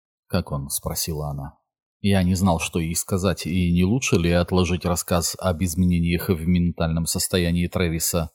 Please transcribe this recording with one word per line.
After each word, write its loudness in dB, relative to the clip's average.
«Как -4
он?» -6
спросила -6
она. -10
Я 2
не 2
знал, 2
что -4
ей -2
сказать, -2
и 2
не 4
лучше 2
ли 2
отложить 2
рассказ -2
об -2
изменениях 0
в 0
ментальном 0
состоянии 0
Трэвиса -2